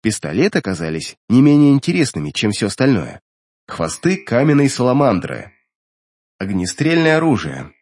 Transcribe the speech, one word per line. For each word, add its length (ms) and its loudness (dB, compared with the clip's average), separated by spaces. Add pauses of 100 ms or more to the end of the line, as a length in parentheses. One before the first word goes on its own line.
Пистолеты 580 -2
оказались 580 -6 (100)
не 140 4
менее 320 6
интересными, 560 -2
чем 220 -2
все 160 -4
остальное. 520 -2 (480)
Хвосты 480 -4
каменной 540 2
саламандры. 800 -2 (880)
Огнестрельное 760 0
оружие. 640 -2